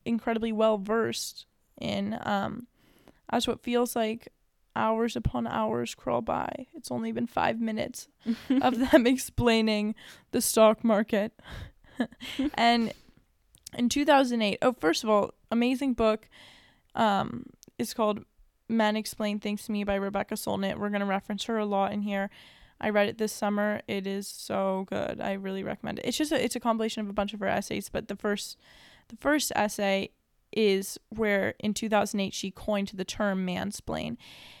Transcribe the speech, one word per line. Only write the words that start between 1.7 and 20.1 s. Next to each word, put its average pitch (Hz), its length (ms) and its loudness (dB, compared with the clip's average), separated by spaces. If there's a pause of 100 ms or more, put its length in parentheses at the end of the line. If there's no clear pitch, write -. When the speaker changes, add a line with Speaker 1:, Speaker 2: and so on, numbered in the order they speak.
Speaker 1:
in, 202 420 -2
um, - 440 -2 (640)
as 240 160 0
what 247 160 -4
feels 240 320 0
like 226 380 -2 (420)
hours 220 400 2
upon 233 320 -2
hours 226 480 -2
crawl - 260 -2
by. - 540 -4
It's 302 160 -14
only 226 220 -4
been 233 160 -2
five - 320 0
minutes 220 480 -4 (160)
Speaker 2:
<laughs> - 240 -2 (140)
Speaker 1:
of 254 280 2
them 254 160 6
explaining 220 880 2 (380)
the 254 80 0
stock 220 440 6
market. 214 480 2 (640)
<laughs> 226 100 -2 (460)
And 233 380 4 (840)
in 240 120 0
two 285 160 0
thousand 269 380 6
eight, 202 200 2
oh, 247 100 4
first 320 320 0
of 220 60 2
all, 208 240 4 (160)
amazing 247 440 2
book. 220 340 2 (640)
Um, - 520 0 (320)
it's 240 160 -4
called 214 300 0 (440)
Men 220 280 2
Explain 214 440 -4
Things 208 260 -4
to 220 60 -4
Me 208 120 -2
by 196 100 0
Rebecca 196 400 -2